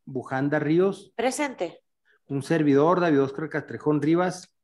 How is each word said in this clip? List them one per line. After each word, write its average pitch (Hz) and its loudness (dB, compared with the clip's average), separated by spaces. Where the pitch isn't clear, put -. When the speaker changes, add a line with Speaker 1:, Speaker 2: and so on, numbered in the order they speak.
Speaker 1:
Bujanda 139 -4
Ríos. 170 0
Speaker 2:
Presente. 254 -4
Speaker 1:
Un 139 -4
servidor, 156 4
David 160 4
Oscar 139 -4
Castrejón 147 -4
Rivas, 170 -2